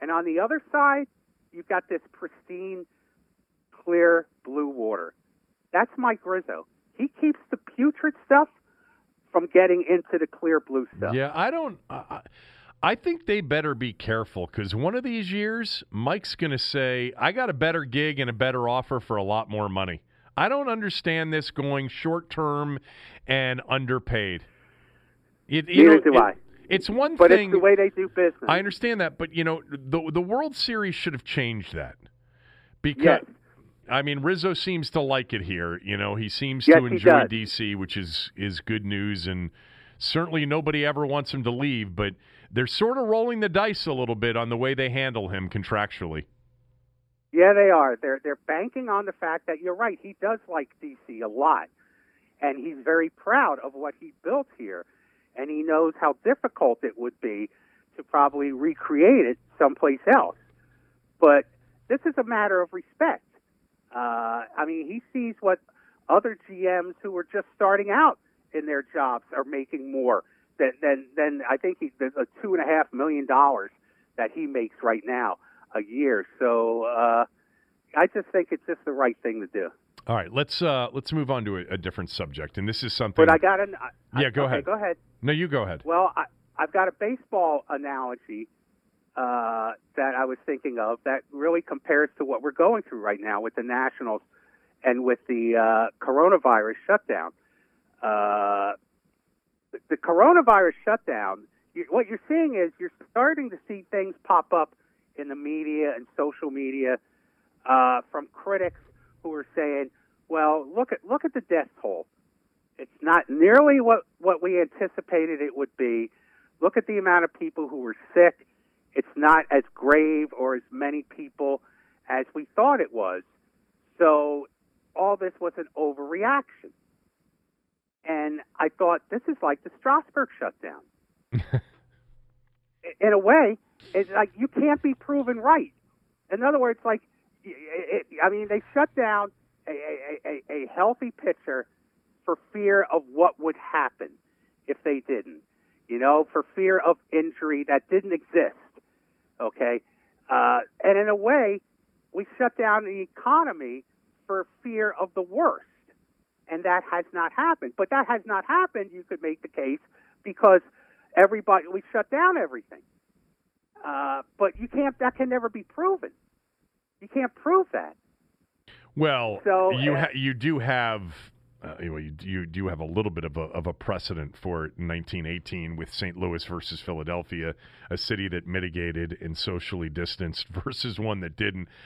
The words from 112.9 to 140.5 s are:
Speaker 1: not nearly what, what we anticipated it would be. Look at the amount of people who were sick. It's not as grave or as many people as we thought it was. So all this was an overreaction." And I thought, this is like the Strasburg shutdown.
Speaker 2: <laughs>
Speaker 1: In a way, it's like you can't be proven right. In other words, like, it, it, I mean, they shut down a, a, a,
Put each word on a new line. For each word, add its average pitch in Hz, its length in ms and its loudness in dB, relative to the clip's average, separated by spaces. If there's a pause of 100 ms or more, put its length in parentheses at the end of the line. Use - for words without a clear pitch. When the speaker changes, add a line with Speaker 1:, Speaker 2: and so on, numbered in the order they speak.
Speaker 1:
not 165 260 4
nearly 240 540 6
what, 226 220 4 (160)
what 170 220 0
we 180 160 0
anticipated 165 840 -2
it 139 120 -6
would 135 220 -4
be. 117 340 -2 (520)
Look 185 160 2
at 220 80 -4
the 220 100 -4
amount 180 280 2
of 160 100 -6
people 160 340 -8
who 139 120 -10
were 117 140 -8 (200)
sick. 175 320 6 (480)
It's 135 200 -2
not 151 360 6
as 139 140 4 (100)
grave 151 580 2
or 131 220 -2
as 123 160 -8
many 143 320 -6
people 139 580 -6 (480)
as 131 160 -2 (100)
we 151 120 -10 (100)
thought 262 240 6
it - 120 -2
was. 95 300 -4 (760)
So 147 500 4 (480)
all 196 220 2
this 185 220 -6
was 175 180 -4
an 160 80 -8 (100)
overreaction." 156 960 -4 (1400)
And 151 320 -6 (180)
I 160 120 0
thought, 170 400 0
this 233 180 -6
is 311 140 -4
like 143 200 -2
the - 160 -18
Strasburg - 600 0
shutdown. 87 420 -10 (520)
Speaker 2:
<laughs> 120 300 -4 (1400)
Speaker 1:
In 208 120 6
a 202 60 6
way, 220 400 6 (360)
it's 190 160 0
like 208 260 0
you 233 120 -4
can't 294 340 2
be 285 100 2
proven 254 460 -4
right. 285 340 4 (600)
In 208 100 -4
other 285 160 2
words, 240 260 0
like, 220 160 -2 (440)
it, - 120 -14
it, 160 500 -6 (160)
I 180 60 4
mean, 208 200 -4
they 208 120 -2 (140)
shut 294 220 2
down 208 340 0 (380)
a, - 20 -10
a, 147 480 -10 (100)
a, 147 140 -10 (220)